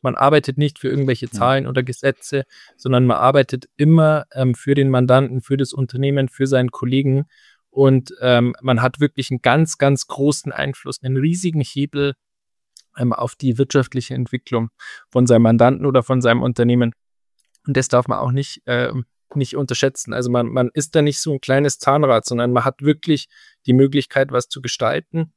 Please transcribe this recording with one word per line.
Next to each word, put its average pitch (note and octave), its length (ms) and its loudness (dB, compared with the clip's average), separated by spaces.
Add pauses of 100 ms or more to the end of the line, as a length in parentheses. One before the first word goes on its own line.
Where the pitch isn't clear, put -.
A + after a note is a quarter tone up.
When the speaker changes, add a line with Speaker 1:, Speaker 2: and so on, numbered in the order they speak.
Speaker 1:
Man B2+ 140 -4
arbeitet C#3+ 420 2
nicht D3 220 -2
für C3 100 -6
irgendwelche C3 380 -2
Speaker 2:
Ja. - 40 -16
Speaker 1:
Zahlen B2+ 360 0
oder B2+ 160 -2
Gesetze, C3 600 -4 (340)
sondern B2+ 280 2
man A#2+ 120 2
arbeitet C3 480 0 (120)
immer, D#3 540 4
ähm, B2+ 240 -2
für C#3 200 -2
den C3+ 140 2
Mandanten, B2+ 520 2
für C3+ 160 -4
das C3+ 160 -2
Unternehmen, C3+ 560 -2
für C3+ 180 -4
seinen B2+ 240 0
Kollegen. C3+ 540 -2 (440)
Und, C3+ 420 2 (100)
ähm, B2 400 2
man B2 200 0
hat B2+ 180 -2
wirklich C#3 300 -2
einen B2+ 140 -6
ganz, D3+ 340 2
ganz C#3 300 0
großen C#3+ 440 -2
Einfluss, C#3 520 -8
einen C3 140 -4
riesigen E3 440 -2
Hebel, C#3+ 520 -4 (840)
ähm, B2 160 -2
auf - 220 -6
die B2+ 240 -2
wirtschaftliche C3 560 -2
Entwicklung A#2+ 540 -4 (420)
von B2 160 2
seinem A#2 160 6
Mandanten A#2 420 4
oder C3 160 2
von B2+ 200 -2
seinem B2 200 2
Unternehmen. A#2+ 520 0 (760)
Und C3+ 100 -2
das C3 100 0
darf B2 200 2
man A2 120 -2
auch B2 120 -2
nicht, C#3 340 -6
ähm, B2 400 -4 (300)
nicht C#3+ 220 -4
unterschätzen. C3+ 560 -4
Also B2 180 -4
man, A#2+ 160 0
man B2 260 -2
ist - 220 -6
da D#3 60 4
nicht D3 180 0
so D#3 140 -6
ein C3+ 80 -6
kleines C#3 380 0
Zahnrad, C3+ 460 2
sondern B2 280 -2
man A#2+ 120 0
hat C3+ 160 -6
wirklich D3+ 460 -2 (380)
die B2+ 80 2
Möglichkeit, C3+ 580 2
was B2 160 -2
zu C3+ 140 -14
gestalten. C#3+ 760 -6